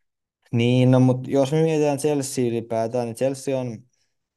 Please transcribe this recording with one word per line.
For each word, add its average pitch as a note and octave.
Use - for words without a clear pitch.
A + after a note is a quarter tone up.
Niin, B2
no, B2+
mut B2+
jos C3+
me D#3
mietitään D3+
Chelsea C3+
ylipäätään, A#2
niin A2+
Chelsea C3+
on, A#2+